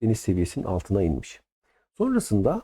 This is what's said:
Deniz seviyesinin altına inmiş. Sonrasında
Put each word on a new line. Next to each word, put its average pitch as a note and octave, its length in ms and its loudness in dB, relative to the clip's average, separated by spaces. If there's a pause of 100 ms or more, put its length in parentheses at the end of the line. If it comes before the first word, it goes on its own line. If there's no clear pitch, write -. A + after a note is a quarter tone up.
Deniz A2 180 2
seviyesinin F2+ 460 -2
altına F#2+ 380 0
inmiş. C#2+ 380 -4 (560)
Sonrasında F#3+ 680 0